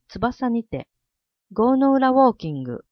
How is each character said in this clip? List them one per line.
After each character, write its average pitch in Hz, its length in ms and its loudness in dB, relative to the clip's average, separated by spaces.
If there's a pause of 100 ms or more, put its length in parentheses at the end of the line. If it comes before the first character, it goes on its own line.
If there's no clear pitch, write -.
翼 240 400 -6
に 233 160 -2
て。 131 240 -12 (640)
郷 233 240 0
の 269 160 2
浦 262 200 2
ウ - 20 2
ォ 262 200 4
ー - 40 -20
キ 156 160 -8
ン 135 100 -8
グ、 123 280 -10